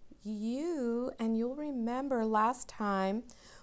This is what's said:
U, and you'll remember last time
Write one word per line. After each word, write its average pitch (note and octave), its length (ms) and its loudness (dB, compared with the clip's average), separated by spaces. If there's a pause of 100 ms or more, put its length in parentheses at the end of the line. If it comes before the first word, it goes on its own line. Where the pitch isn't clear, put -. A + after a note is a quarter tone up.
(240)
U, A#3+ 960 0
and A3+ 180 2
you'll A#3+ 180 0
remember C4 680 0
last A3 420 2
time G3 540 0 (420)